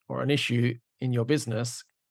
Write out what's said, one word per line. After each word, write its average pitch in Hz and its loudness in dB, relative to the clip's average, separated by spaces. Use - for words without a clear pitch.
or 127 -4
an 131 0
issue 123 2
in 127 -2
your 120 2
business, 120 -2